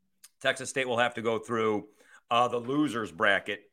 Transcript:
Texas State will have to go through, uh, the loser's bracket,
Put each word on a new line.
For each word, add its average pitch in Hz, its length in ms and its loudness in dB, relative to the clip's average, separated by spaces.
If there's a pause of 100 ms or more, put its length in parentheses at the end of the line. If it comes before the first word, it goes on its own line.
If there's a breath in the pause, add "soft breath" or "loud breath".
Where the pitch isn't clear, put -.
(400)
Texas 131 300 -2
State 131 180 -2
will 120 80 -2
have 120 180 2
to 117 80 -8
go 110 160 0
through, 110 500 0 (420 soft breath)
uh, 120 180 4
the 123 80 -4
loser's 117 560 -2
bracket, 101 480 2 (120)